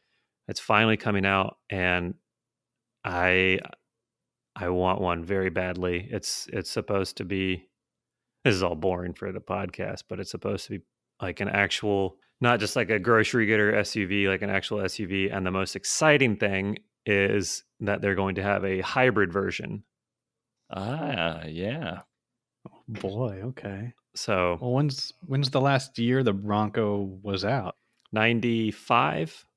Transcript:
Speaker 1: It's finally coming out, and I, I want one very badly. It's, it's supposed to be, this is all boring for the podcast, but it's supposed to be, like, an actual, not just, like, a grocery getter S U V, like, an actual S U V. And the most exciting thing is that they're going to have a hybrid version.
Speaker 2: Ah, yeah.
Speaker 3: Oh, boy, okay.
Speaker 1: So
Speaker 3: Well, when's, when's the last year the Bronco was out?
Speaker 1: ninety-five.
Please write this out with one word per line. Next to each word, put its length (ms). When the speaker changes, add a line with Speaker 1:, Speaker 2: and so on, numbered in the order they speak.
Speaker 1:
It's 120
finally 380
coming 280
out, 320
and 440
I, 560
I 140
want 320
one 220
very 260
badly. 600
It's, 420
it's 160
supposed 480
to 80
be, 420
this 120
is 80
all 120
boring 380
for 180
the 80
podcast, 680
but 120
it's 120
supposed 360
to 100
be, 60
like, 200
an 100
actual, 680
not 180
just, 160
like, 160
a 80
grocery 480
getter 280
S 200
U 100
V, 240
like, 140
an 80
actual 300
S 180
U 80
V. 220
And 180
the 40
most 240
exciting 640
thing 400
is 560
that 240
they're 100
going 220
to 80
have 200
a 180
hybrid 520
version. 500
Speaker 2:
Ah, 760
yeah. 560
Speaker 3:
Oh, 80
boy, 580
okay. 480
Speaker 1:
So 480
Speaker 3:
Well, 120
when's, 380
when's 240
the 120
last 360
year 240
the 120
Bronco 680
was 220
out? 320
Speaker 1:
ninety-five. 1300